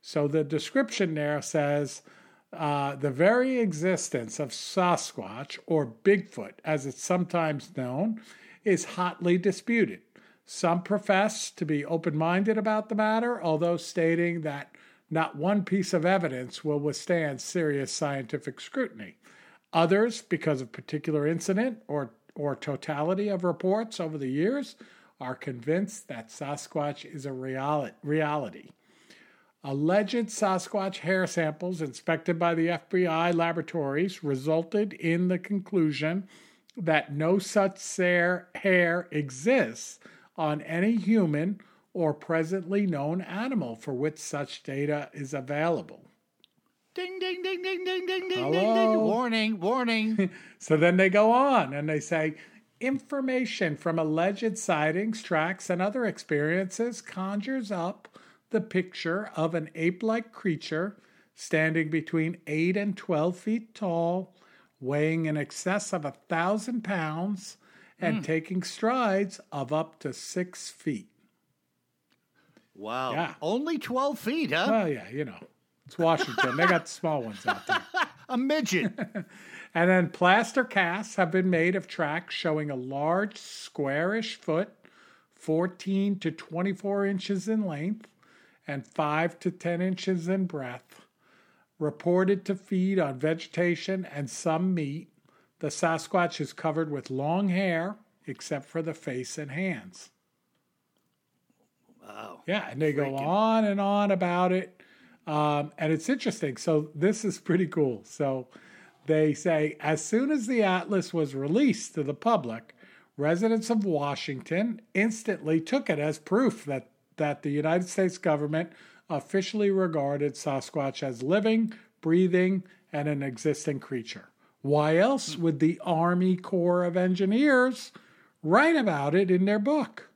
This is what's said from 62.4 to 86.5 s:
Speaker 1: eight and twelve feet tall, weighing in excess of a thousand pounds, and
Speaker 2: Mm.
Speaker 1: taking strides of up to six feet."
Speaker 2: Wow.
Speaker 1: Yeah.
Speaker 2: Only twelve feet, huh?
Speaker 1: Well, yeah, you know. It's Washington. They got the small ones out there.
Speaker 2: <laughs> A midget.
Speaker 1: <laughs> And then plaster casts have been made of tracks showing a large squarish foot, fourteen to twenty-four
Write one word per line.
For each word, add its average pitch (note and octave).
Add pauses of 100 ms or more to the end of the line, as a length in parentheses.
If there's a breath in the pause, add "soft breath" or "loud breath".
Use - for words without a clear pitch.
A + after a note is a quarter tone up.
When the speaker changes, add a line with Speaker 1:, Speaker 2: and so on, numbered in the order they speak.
Speaker 1:
eight E3
and G3+
twelve F3
feet A3
tall, F3 (460 soft breath)
weighing D#3
in D#3
excess F#3
of E3
a F3+ (160)
thousand G#3+
pounds, F#3 (440 soft breath)
and G3
Speaker 2:
Mm. E3+
Speaker 1:
taking D#3+
strides G#3 (140)
of C#3
up D#3+
to C#3
six -
feet." - (1700 soft breath)
Speaker 2:
Wow. B2
Speaker 1:
Yeah. D#3+
Speaker 2:
Only C4
twelve C4
feet, C#4+
huh? E3+
Speaker 1:
Well, G#3+
yeah, A2+
you C#3
know. G2+ (480)
It's -
Washington. E3
They E3+
got F3
the -
small D#3
ones A2
out -
there. F#4 (120)
Speaker 2:
<laughs> -
A B3+
midget. C4+
Speaker 1:
<laughs> G3+ (480 loud breath)
And F3
then F#3
plaster A3
casts G3
have F3
been F#3
made F3
of F3+
tracks D#3+
showing D3+
a C#3
large D3+
squarish F3
foot, F3 (640 soft breath)
fourteen F#3+
to E3
twenty-four F#3+